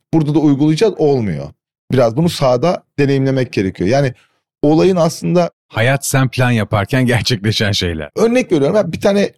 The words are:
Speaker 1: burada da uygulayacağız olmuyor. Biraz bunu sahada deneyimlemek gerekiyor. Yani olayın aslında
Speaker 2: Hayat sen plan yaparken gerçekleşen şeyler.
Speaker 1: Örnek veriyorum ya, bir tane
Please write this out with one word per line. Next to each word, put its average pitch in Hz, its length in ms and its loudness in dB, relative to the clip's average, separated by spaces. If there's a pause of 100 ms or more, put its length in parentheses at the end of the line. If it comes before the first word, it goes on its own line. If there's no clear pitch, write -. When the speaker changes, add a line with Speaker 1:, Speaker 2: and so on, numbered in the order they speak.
(140)
Speaker 1:
burada 151 220 0
da 156 40 2
uygulayacağız 151 580 2
olmuyor. 107 520 -2 (420)
Biraz 120 260 2
bunu 170 120 2
sahada 139 540 0 (160)
deneyimlemek 135 540 0
gerekiyor. 95 360 -2
Yani 131 240 0 (480)
olayın 165 340 2
aslında 170 540 0 (180)
Speaker 2:
Hayat 127 380 -2
sen 131 240 0
plan 123 220 0
yaparken 113 540 0
gerçekleşen 110 640 -2
şeyler. 82 440 -4
Speaker 1:
Örnek 233 360 0
veriyorum 175 240 0
ya, 190 160 0
bir - 100 -10
tane 202 360 0